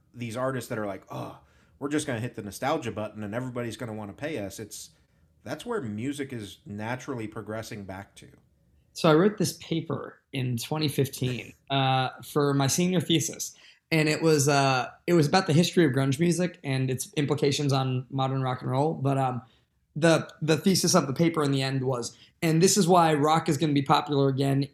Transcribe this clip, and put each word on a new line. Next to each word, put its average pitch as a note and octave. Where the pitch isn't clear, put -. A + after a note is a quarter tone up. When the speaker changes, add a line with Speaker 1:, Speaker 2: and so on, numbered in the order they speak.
Speaker 1:
these A#2
artists B2+
that A#2
are G#2+
like, F#2+
"Oh, B2+
we're C#3
just D3+
gonna A#2+
hit A#2+
the A2
nostalgia B2+
button G#2+
and G2+
everybody's A#2+
gonna A2+
wanna G#2
pay D3
us." G2
It's, -
that's B2+
where A#3
music C3+
is G#2+
naturally A2+
progressing G#2+
back F#2+
to. -
Speaker 2:
So -
I D3+
wrote G3+
this -
paper -
in B2+
twenty D#3
fifteen, B2+
uh, C3
for C#3+
my C#3
senior F3
thesis. -
And D#3
it D3+
was, D3+
uh, C3+
it F3
was D#3
about -
the D3+
history E3+
of C3+
grunge C3+
music F3
and C3+
its -
implications C#3+
on C3
modern C3+
rock B2+
and C3
roll. D3
But, C#3
um, B2+
the, D#3
the D3+
thesis E3+
of D#3
the C#3
paper D#3+
in C#3
the C3+
end C3+
was, B2
"And D#3+
this F#3+
is F3+
why E3+
rock D3+
is D3+
gonna D3+
be C#3
popular C#3+
again C#3